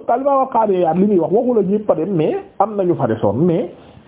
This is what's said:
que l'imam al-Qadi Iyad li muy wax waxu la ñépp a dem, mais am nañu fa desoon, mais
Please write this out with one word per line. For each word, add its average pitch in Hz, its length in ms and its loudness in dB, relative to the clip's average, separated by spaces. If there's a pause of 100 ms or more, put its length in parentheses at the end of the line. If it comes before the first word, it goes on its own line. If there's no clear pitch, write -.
que - 120 0
l'imam 269 300 0
al-Qadi 220 300 0
Iyad 165 180 0
li 190 100 2
muy 202 120 2
wax 160 140 0
waxu 240 220 2
la 214 80 2
ñépp 208 280 -2
a 185 40 4
dem, 175 220 -4
mais 180 200 0 (220)
am 214 180 0
nañu 180 180 0
fa 139 120 -4
desoon, 107 280 0
mais 175 360 0 (380)